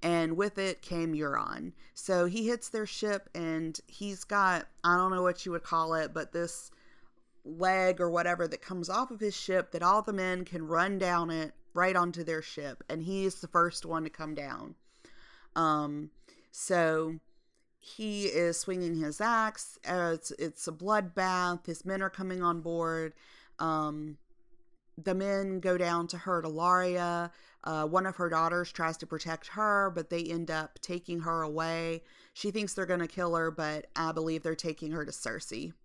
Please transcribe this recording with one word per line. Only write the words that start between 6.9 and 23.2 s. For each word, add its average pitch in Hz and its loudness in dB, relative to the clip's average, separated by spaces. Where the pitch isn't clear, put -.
leg 185 4
or 175 4
whatever 175 2
that 160 -6
comes 175 -6
off 240 0
of 220 -10
his 208 0
ship 185 0
that 165 -2
all 196 8
the 208 -2
men 185 0
can 165 -6
run 175 2
down 175 2
it 160 -2
right 185 4
onto 175 2
their 156 -2
ship, 143 -10
and 160 -4
he 190 -2
is 185 -2
the 175 -10
first 170 2
one 165 -2
to 156 -4
come 156 -8
down. 143 -10
Um, 151 2
so 160 2
he 208 -6
is 170 2
swinging 180 -2
his 151 -2
axe. 220 0
Uh, 175 2
it's, 165 -6
it's - -6
a 165 -6
bloodbath. 185 0
His 165 -6
men 190 -2
are 190 0
coming 185 -4
on 170 2
board. 165 -2